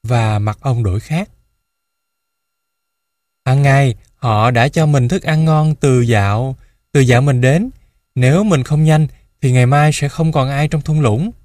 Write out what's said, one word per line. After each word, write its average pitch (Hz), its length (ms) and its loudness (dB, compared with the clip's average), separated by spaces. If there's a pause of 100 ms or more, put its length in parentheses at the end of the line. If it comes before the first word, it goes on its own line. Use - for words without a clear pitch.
và 110 360 -2
mặt 104 220 -4
ông 120 220 -2
đổi 98 180 -2
khác. 170 300 -8 (2250)
"Hằng 135 180 0
ngày, 139 320 2 (220)
họ 113 340 0
đã 120 180 2
cho 156 180 0
mình 135 220 0
thức 185 140 -2
ăn 156 220 -2
ngon 156 300 2
từ 131 260 0
dạo, 117 560 -2 (360)
từ 143 80 2
dạo 123 220 4
mình 135 180 0
đến. 165 300 0 (440)
Nếu 139 300 2
mình 160 180 0
không 151 220 -2
nhanh, 156 220 2 (340)
thì 127 120 0
ngày 123 140 4
mai 147 260 2
sẽ 143 160 -4
không 160 240 -2
còn 135 160 -2
ai 143 200 -4
trong 156 140 -4
thung 156 180 -2
lũng. 139 300 -2 (140)